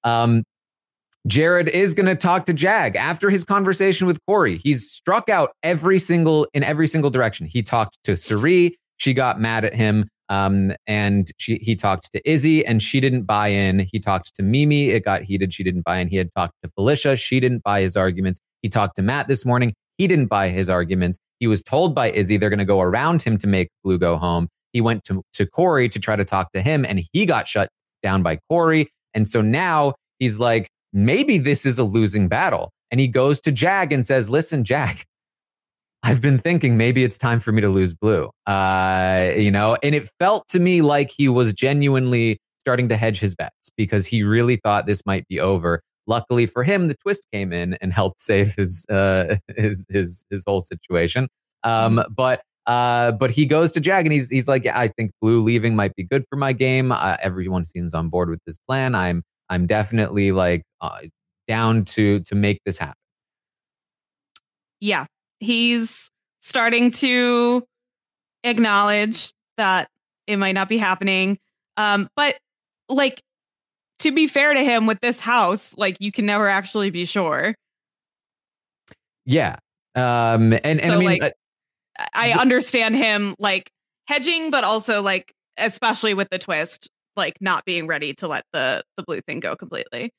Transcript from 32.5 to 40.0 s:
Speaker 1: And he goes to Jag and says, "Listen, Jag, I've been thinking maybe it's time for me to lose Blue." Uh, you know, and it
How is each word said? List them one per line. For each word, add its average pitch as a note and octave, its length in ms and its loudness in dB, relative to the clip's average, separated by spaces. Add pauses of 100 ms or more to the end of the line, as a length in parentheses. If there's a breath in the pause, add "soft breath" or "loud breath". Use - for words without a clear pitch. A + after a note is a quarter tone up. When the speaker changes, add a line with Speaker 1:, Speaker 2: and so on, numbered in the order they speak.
Speaker 1:
And C3 100 0
he C3 60 4
goes C3 340 2
to D#3 100 0
Jag E3+ 400 0
and C3 140 0
says, B2 240 2
"Listen, D3 340 0
Jag, B2 400 -2 (1000)
I've A#2+ 180 2
been C#3 160 4
thinking C3+ 400 2
maybe B2 260 2
it's A#2+ 140 0
time A#2 220 0
for A2 120 -4
me G#2+ 100 2
to G2+ 80 2
lose F#2+ 260 2
Blue." G2+ 340 0 (160)
Uh, F#2 880 0
you G#2 160 2
know, G#2 320 2
and D3 120 0
it C#3 140 -4 (100)